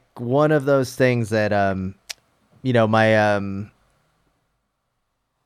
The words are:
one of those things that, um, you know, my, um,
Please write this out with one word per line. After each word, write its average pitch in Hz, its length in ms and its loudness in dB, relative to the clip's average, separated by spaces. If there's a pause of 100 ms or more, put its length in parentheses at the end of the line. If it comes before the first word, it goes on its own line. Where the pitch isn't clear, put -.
(180)
one 139 340 0
of 143 140 0
those 135 280 0
things 120 360 0
that, 107 240 0
um, 95 400 -2 (680)
you 127 120 -2
know, 113 120 4
my, 110 300 2
um, 101 540 -2 (1800)